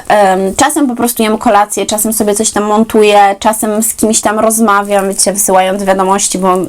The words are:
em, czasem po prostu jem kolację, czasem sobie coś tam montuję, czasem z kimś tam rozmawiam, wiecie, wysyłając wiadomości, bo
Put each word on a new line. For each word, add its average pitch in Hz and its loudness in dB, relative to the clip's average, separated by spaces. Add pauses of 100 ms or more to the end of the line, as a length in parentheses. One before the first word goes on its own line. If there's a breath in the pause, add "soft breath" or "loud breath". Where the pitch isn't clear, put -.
em, 190 2
czasem 285 0
po 240 -2
prostu 240 -2
jem 214 0
kolację, 208 0
czasem 226 -2
sobie 208 0
coś 214 -2
tam 208 -2
montuję, 208 2
czasem 220 -2
z - -4
kimś 220 0
tam 214 -2
rozmawiam, 202 0
wiecie, 196 -2
wysyłając 190 0
wiadomości, 190 0
bo 185 0 (120)